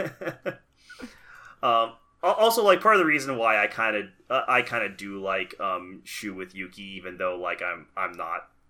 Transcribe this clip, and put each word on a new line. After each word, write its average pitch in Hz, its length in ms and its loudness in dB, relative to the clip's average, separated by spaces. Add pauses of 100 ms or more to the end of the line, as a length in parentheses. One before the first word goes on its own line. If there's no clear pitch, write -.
(1600)
Um, 117 320 2 (300)
al-, 180 100 4
also, 226 300 4
like, 190 180 6
part 214 140 6
of 196 40 6
the 170 60 4
reason 139 320 0
why 110 240 4
I 107 60 4
kinda, 107 420 -2 (200)
uh, 127 180 0
I 123 140 4
kinda 117 280 -4
do 98 320 -12
like, 95 380 -4
um, 92 460 -6
Shu - 280 -10
with 92 220 -12
Yuki, 95 280 -12 (120)
even 90 220 -12
though, 90 180 -2
like, 87 260 -6
I'm, 85 260 -6 (100)
I'm 90 160 -4
not, 85 340 -8 (220)